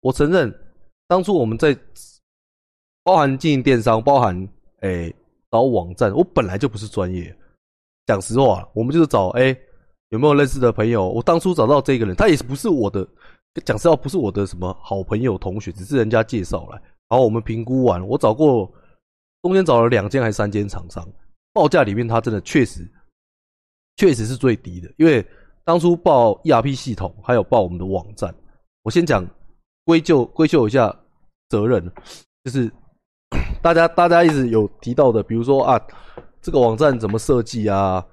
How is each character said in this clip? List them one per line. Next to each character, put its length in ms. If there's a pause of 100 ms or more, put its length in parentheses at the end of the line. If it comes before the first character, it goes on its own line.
我 120
承 180
认， 240 (540)
当 160
初 100
我 120
们 100
在 180 (1300)
包 140
含 220
经 160
营 80
电 180
商， 240
包 160
含， 260 (340)
诶， 300 (400)
找 120
网 320
站， 200
我 80
本 240
来 120
就 100
不 80
是 100
专 240
业。 240 (720)
讲 160
实 180
话， 360
我 100
们 80
就 80
是 60
找， 220
诶， 300 (520)
有 80
没 80
有 80
认 120
识 140
的 100
朋 160
友？ 220
我 140
当 180
初 140
找 120
到 140
这 180
个 60
人， 100
他 140
也 80
不 180
是 140
我 220
的， 180 (560)
讲 140
实 100
话， 80
不 140
是 80
我 120
的 160
什 120
么 240
好 200
朋 200
友、 160
同 200
学， 140
只 140
是 100
人 140
家 120
介 220
绍 240
来。 80 (320)
然 100
后 60
我 60
们 120
评 220
估 200
完， 220
我 120
找 160
过， 360 (720)
中 140
间 100
找 160
了 80
两 180
间 140
还 60
是 80
三 180
间 160
厂 220
商， 180 (460)
报 120
价 160
里 120
面 120
他 140
真 140
的 80
确 200
实， 240 (1120)
确 160
实 140
是 100
最 180
低 280
的。 160
因 80
为 200 (380)
当 160
初 160
报 480
E 80
R 80
P 140
系 200
统， 280
还 100
有 100
报 200
我 60
们 100
的 80
网 280
站， 200 (480)
我 80
先 160
讲， 200 (600)
归 120
咎， 280
归 200
咎 220
一 20
下 240 (540)
责 180
任， 240 (520)
就 80
是 200 (500)
<clears throat> 420
大 100
家， 160
大 220
家 120
一 60
直 200
有 200 (140)
提 100
到 180
的， 120
比 120
如 80
说， 220
啊， 160 (600)
这 80
个 80
网 180
站 220
怎 100
么 100
设 240
计 260
啊 440